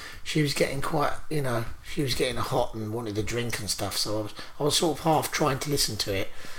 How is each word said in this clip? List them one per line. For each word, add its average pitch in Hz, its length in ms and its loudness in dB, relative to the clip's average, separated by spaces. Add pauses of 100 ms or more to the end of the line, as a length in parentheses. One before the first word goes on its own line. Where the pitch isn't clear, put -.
(220)
she - 200 2
was 143 120 2
getting - 280 2
quite, 147 300 2 (180)
you 151 120 0
know, 120 220 0 (180)
she - 200 -2
was 120 120 0
getting 127 220 0
hot 120 380 0
and 107 180 -4
wanted 110 260 -4
a 107 40 2
drink 117 360 -2
and 104 120 -4
stuff. - 260 -4
So 104 220 0
I 107 40 0
was, 104 100 -6 (280)
I - 40 -2
was 143 120 4
sort 160 220 4
of - 60 -4
half 156 280 4
trying 139 280 2
to 151 100 -2
listen 113 280 2
to 104 160 -2
it, - 140 0 (300)